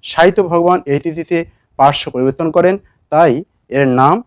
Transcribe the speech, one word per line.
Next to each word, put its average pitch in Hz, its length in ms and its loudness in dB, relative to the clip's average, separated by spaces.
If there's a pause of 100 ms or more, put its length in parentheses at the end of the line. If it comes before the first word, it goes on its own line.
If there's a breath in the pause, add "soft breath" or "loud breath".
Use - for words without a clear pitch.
সাহিত্য 180 400 0
ভগবান 175 440 0
এই 143 120 -2
তিথিতে 165 460 -6 (320)
পার্শ্ব 143 340 0
পরিবর্তন 135 400 -4
করেন, 175 280 2 (320)
তাই 156 340 2 (240)
এর 139 200 0
নাম 139 380 2